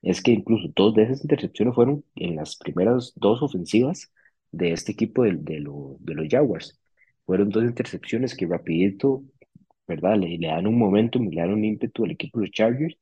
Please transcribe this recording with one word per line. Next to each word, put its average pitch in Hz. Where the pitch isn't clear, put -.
es 90
que 127
incluso 107
dos 110
de 107
esas 131
intercepciones 143
fueron 139
en 87
las 76
primeras 117
dos 113
ofensivas 123
de 87
este -
equipo -
de, 104
de, 76
lo-, 71
de 82
los 78
Jaguars. 120
Fueron 98
dos 107
intercepciones 117
que 92
rapidito, 95
¿verdad? 90
Le, 87
le 82
dan 82
un 113
momento, 113
le 98
dan 87
un 107
ímpetu 110
al -
equipo -
de 101
los 87
Chargers 123